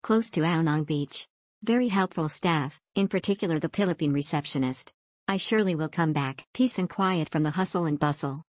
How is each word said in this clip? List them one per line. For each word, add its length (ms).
Close 280
to 140
Ao 180
Nang 220
Beach. 420
Very 260
helpful 420
staff, 500
in 120
particular 520
the 100
Philippine 460
receptionist. 760
I 80
surely 380
will 160
come 240
back. 400
Peace 240
and 100
quiet 400
from 140
the 80
hustle 340
and 140
bustle. 520